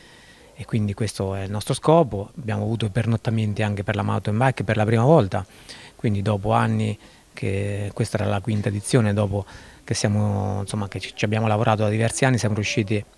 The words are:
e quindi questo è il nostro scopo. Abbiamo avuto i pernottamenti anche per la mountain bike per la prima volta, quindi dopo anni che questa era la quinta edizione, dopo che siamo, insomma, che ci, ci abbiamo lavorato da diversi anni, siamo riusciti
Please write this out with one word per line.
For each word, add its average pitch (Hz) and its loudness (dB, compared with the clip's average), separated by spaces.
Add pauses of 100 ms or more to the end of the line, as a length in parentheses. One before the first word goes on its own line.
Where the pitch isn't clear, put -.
(540)
e - -14
quindi 104 -2
questo 98 -4
è 98 -4
il 98 -6
nostro 107 -4
scopo. 139 2
Abbiamo 110 -4
avuto 110 -2
i 104 -2
pernottamenti 110 0
anche 101 -2
per 101 -2
la 101 0
mountain 104 0
bike 131 2
per 104 0
la 107 2
prima 113 4
volta, 110 4 (520)
quindi 101 -2
dopo 104 0
anni 110 2 (360)
che 101 -4
questa - -2
era 101 0
la 101 0
quinta 107 -2
edizione, 104 2
dopo 101 0 (380)
che - -4
siamo, 101 0
insomma, 101 -4
che - -10
ci, - -10
ci - -4
abbiamo 110 0
lavorato 107 2
da 107 2
diversi 110 0
anni, 127 4
siamo 107 0
riusciti 104 -2 (140)